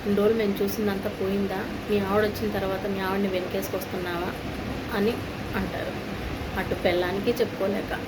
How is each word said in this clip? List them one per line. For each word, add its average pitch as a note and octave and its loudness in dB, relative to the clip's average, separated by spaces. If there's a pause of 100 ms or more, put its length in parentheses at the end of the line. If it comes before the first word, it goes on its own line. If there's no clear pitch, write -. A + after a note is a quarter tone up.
ఇన్ని G3+ 2
రోజులు G#3 6
మేము G#3 2
చూసిందంతా G3+ 0
పోయిందా? G3 0 (240)
మీ G#3 4
ఆవిడ G3+ 4
వచ్చిన G#3 0
తర్వాత F#3+ 0
మీ G3 0
ఆవిడని F#3+ 2
వెనకేసుకొస్తున్నావా?" F#3 -2 (680)
అని G#3 4 (420)
అంటారు. - -4 (520)
అటు F#3 0
పెళ్ళానికి F3+ 2
చెప్పుకోలేక G3+ 0